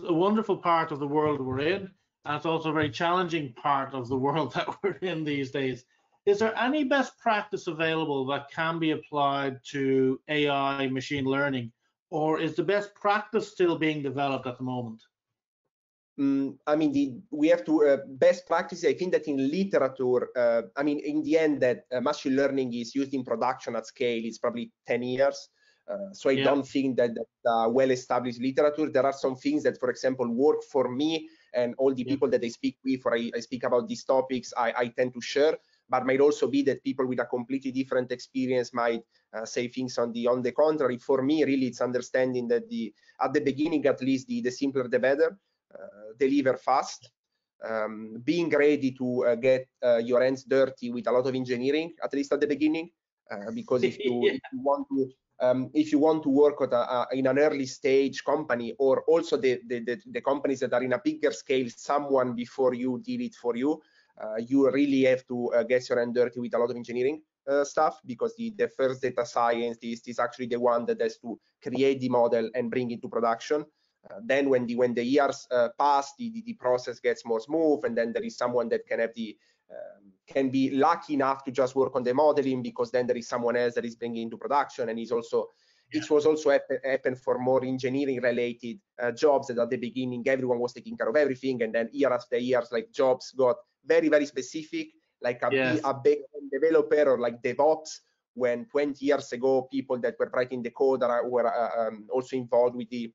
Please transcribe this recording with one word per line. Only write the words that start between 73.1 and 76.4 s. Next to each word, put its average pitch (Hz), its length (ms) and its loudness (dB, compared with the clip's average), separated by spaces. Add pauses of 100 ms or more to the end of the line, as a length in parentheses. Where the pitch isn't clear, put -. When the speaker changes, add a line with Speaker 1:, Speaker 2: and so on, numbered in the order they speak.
Speaker 2:
Uh, 98 140 -14
then 135 240 2
when 123 180 4
the, 117 100 -4
when 120 180 2
the 120 100 0
years, 139 480 2
uh, 123 160 2 (100)
pass, 139 400 2
the, 117 140 -8
the, 113 140 -10